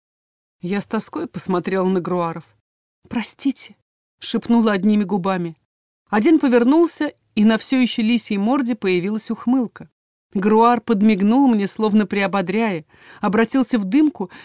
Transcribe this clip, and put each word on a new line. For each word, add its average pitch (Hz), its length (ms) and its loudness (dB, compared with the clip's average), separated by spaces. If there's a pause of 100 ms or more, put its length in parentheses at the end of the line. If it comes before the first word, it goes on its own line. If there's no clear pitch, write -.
(600)
Я 190 220 -4
с - 60 -10
тоской 262 400 -6
посмотрела 185 600 -4
на 190 140 0
груаров. 170 540 -6 (520)
«Простите!» - 680 -6 (480)
шепнула 226 480 0
одними 208 320 2
губами. 180 540 -4 (520)
Один 240 300 4
повернулся, 285 760 2 (220)
и 208 100 4
на 220 120 4
всё 262 220 -2
ещё 240 220 0
лисьей 220 360 0
морде 240 380 0
появилась 196 540 -2
ухмылка. 233 600 -4 (440)
Груар 220 480 2
подмигнул 220 680 2
мне, 208 200 2
словно 214 400 0
приободряя, 196 800 -2 (360)
обратился 226 560 0
в 202 80 -2
дымку, 269 460 0 (140)